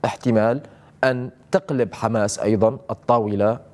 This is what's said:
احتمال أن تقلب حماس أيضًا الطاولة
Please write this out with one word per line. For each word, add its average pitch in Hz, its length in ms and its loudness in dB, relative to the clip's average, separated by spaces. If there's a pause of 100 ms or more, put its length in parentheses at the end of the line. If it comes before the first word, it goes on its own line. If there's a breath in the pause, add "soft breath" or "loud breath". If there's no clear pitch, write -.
احتمال 117 560 0 (440 loud breath)
أن 127 260 -2 (200)
تقلب 135 440 -2
حماس 110 440 -2
أيضًا 110 400 2 (120)
الطاولة 107 680 0 (160)